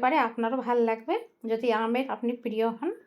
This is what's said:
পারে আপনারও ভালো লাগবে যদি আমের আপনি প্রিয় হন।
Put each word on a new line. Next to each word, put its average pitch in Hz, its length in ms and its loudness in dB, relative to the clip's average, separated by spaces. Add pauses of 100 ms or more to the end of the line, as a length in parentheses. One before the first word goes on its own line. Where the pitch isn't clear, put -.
পারে 262 120 2 (120)
আপনারও 233 300 -2 (100)
ভালো 240 220 4
লাগবে 226 260 -2 (360)
যদি 226 160 0 (160)
আমের 240 220 0 (100)
আপনি 240 160 -2 (120)
প্রিয় 220 240 0 (100)
হন। 330 140 -2 (160)